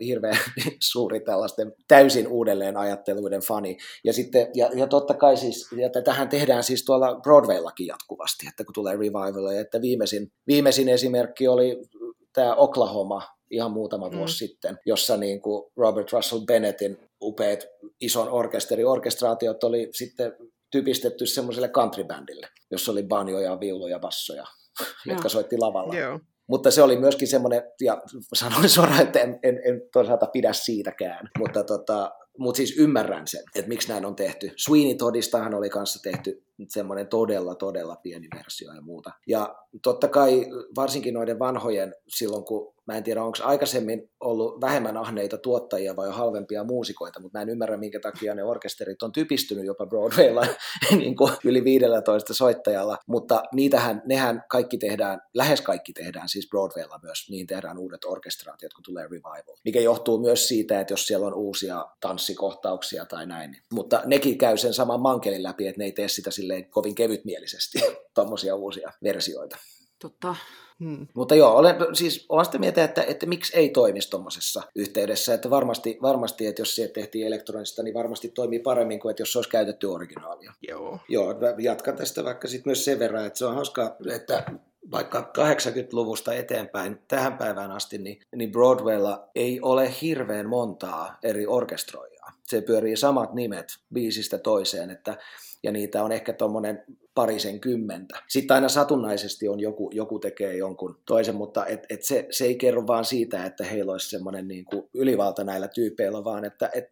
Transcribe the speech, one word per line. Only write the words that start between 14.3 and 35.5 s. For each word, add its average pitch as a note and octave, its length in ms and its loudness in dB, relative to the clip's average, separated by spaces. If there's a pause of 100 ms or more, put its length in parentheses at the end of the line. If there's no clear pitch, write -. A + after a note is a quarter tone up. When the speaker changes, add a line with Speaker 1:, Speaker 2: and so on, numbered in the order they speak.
Speaker 1:
sitten, - 480 -8
jossa G#2+ 320 2
niinku G2+ 600 -4
Robert A2 360 2
Russell A2+ 320 -2
Bennettin G#2 520 2 (240)
upeat G#2 380 -2 (420)
ison A#2 280 -2
orkesteri-, A#2 560 0
orkestraatiot A#2 800 0
oli A#2 280 0
sitten A#2+ 420 -6 (380)
typistetty C3 540 0
semmoiselle B2 440 -2
countrybändille, - 800 -2 (240)
jossa F#2 200 -4
oli G2+ 120 -2
banjoja, F#2+ 560 -2
viuluja, F#2 400 -6
bassoja, D2+ 440 -8
<laughs> - 20 -18 (360)
Speaker 2:
Joo. - 40 -6 (200)
Speaker 1:
jotka E3+ 240 -2
soitti A2+ 280 0
lavalla. A2 380 0
Speaker 3:
Joo. D3 240 -4 (280)
Speaker 1:
Mutta B2+ 240 4
se D3 100 8
oli B2+ 160 10
myöskin C3+ 300 4
semmoinen, A#2+ 360 2 (180)
ja A2+ 200 2 (320)
sanoin D3+ 360 4
suoraan, E3 320 8
että D3 180 6
en, B2 240 0
en, B2 220 2
en B2 160 2 (120)
toisaalta A#2 320 4
pidä A2+ 280 2
siitäkään, G2 840 -6
mutta G#2 260 -2
tota, G#2 480 -2 (260)
mut B2 180 -2
siis C3 220 -2
ymmärrän G#2+ 500 2
sen, - 160 -10 (120)
että G2 140 -4
miksi A#2+ 200 -4
näin G2+ 160 -4
on G2+ 100 -8
tehty. F#2+ 400 -6
Sweeney C#3+ 400 4
Toddistahan A2+ 580 0